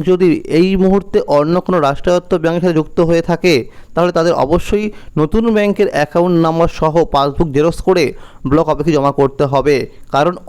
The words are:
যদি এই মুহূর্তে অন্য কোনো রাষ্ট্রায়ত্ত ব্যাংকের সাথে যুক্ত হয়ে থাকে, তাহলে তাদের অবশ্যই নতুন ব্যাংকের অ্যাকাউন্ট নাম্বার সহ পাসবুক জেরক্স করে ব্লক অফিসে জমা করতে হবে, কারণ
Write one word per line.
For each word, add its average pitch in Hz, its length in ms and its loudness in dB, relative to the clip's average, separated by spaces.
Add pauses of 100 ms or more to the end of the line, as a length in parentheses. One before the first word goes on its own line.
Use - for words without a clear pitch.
(120)
যদি 180 160 2 (320)
এই 185 100 4 (140)
মুহূর্তে 190 340 0 (200)
অন্য 151 180 0 (100)
কোনো 185 120 0 (100)
রাষ্ট্রায়ত্ত 175 440 -2 (120)
ব্যাংকের 165 200 0
সাথে 170 160 2
যুক্ত - 180 -4 (120)
হয়ে 165 200 2
থাকে, 175 240 2 (400)
তাহলে 175 240 0
তাদের 165 160 2 (120)
অবশ্যই 180 400 -2 (360)
নতুন 214 220 0 (120)
ব্যাংকের 208 400 0
অ্যাকাউন্ট 170 400 0 (100)
নাম্বার 165 240 2 (100)
সহ 156 140 0 (200)
পাসবুক 143 420 0
জেরক্স 160 320 0
করে 180 180 2 (440)
ব্লক 127 220 2
অফিসে 147 240 0
জমা 139 240 2
করতে 139 320 0
হবে, 139 240 2 (400)
কারণ 156 180 2 (160)